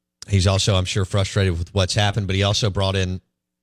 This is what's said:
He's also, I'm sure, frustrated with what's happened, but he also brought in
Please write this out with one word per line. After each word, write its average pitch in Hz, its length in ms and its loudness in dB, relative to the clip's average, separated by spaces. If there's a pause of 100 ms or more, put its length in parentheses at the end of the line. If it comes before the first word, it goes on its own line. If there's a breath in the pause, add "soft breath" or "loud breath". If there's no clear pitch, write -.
(280)
He's 98 180 2
also, 98 300 2
I'm 92 80 2
sure, 95 200 -2
frustrated 95 540 0
with - 160 -8
what's 95 200 0
happened, 101 340 0
but 95 80 0
he 98 80 2
also 101 260 0
brought 95 240 -2
in 92 260 -2 (420)